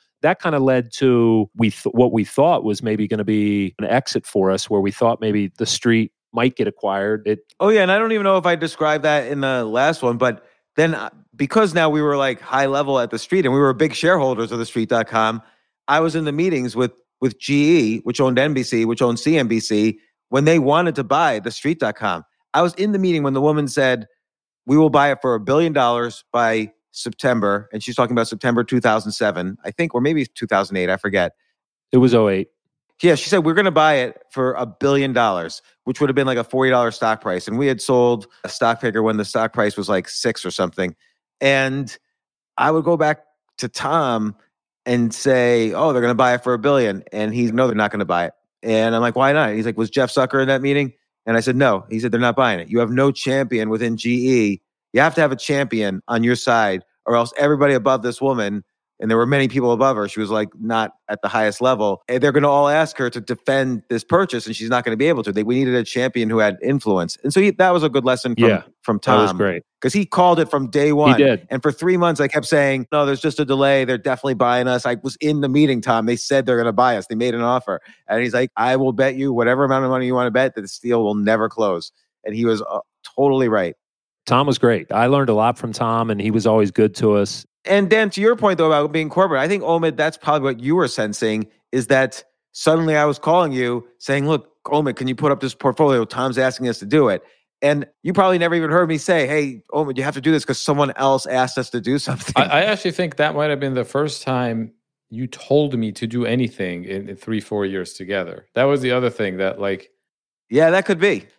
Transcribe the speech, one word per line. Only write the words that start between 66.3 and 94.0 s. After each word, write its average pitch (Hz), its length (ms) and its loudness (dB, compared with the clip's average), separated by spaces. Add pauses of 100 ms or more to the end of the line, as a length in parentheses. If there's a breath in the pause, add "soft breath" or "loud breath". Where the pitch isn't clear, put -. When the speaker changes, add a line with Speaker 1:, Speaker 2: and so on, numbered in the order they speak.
Speaker 2:
who 113 80 0
had 104 240 2
influence. 104 640 -2
And 143 80 -2
so 190 80 4
he, 202 120 4
that 185 180 4
was 175 120 2
a 156 60 2
good 127 160 0
lesson 127 320 0
from, 117 120 2
Speaker 1:
Yeah, 107 140 2 (200)
Speaker 2:
from 107 220 -2
Speaker 1:
that 127 120 4
was 107 140 4
Speaker 2:
Tom. 92 80 -4
Speaker 1:
great. 92 260 -2 (160)
Speaker 2:
'Cause 127 120 -2
he 196 140 0
called 180 320 4
it 156 100 2
from 135 220 -2
day 147 220 2
one. 143 260 4
Speaker 1:
He 139 60 4
did. 123 260 2
Speaker 2:
And 131 100 -4
for 147 120 0
three 180 240 0
months, 170 240 2
I 143 80 0
kept 139 180 -4
saying, 135 460 0
"No, 147 120 2
there's 139 160 -2
just 147 200 -2
a 147 40 2
delay. 135 400 2
They're 123 140 -2
definitely 131 360 -2
buying 123 340 2
us." 123 180 -2
I 120 160 -2
was 135 180 -8
in 151 200 0
the 139 80 0
meeting, 135 320 2
Tom. 113 260 0
They 120 80 0
said 135 320 -2
they're 127 120 2
gonna 117 140 0
buy 123 240 2
us. 95 120 -6
They 110 80 -6
made 120 180 -2
an 120 60 -4
offer. 120 400 -2 (260 soft breath)
And 113 160 -2
he's 120 120 -2
like, 127 220 0
"I 123 200 0
will 131 160 0
bet 131 240 0
you 135 160 -2
whatever 120 320 2
amount 135 200 0
of 127 60 0
money 127 160 -2
you 127 80 0
wanna 123 160 0
bet 127 240 0
that 113 60 -10
this 98 180 -12
deal 120 240 0
will 104 140 0
never 107 320 0
close." 98 420 -2 (340)
And 104 120 -8
he 117 80 -2
was, 110 180 0
uh, 104 160 -6 (380)
totally 135 320 2
right. 98 260 0 (520)
Speaker 1:
Tom 131 200 2
was 135 120 0
great. 113 340 0
I 113 160 2
learned 135 220 2
a 110 40 2
lot 113 240 0
from 117 140 -8
Tom, 113 360 -2
and 104 120 -2
he 107 100 -2
was 107 160 0
always 110 240 4
good 107 260 2
to 107 200 2
us. 101 280 -4 (200)
Speaker 2:
And 196 260 2
Dan, 220 200 4
to 196 100 -6
your 226 160 4
point, 196 220 0
though, 165 80 4
about 151 260 2
being 156 160 -2
corporate, 170 320 0
I 147 80 0
think, 196 160 -2
Omid, 165 320 0
that's 151 200 -2
probably 143 360 0
what 113 80 -8
you 135 160 0
were 175 120 2
sensing, 107 600 -4 (240 soft breath)
is 127 160 -2
that 131 340 0 (300)
suddenly 160 440 2
I 151 80 2
was 143 140 0
calling 165 340 2
you 120 340 -2 (120)
saying, 139 300 -2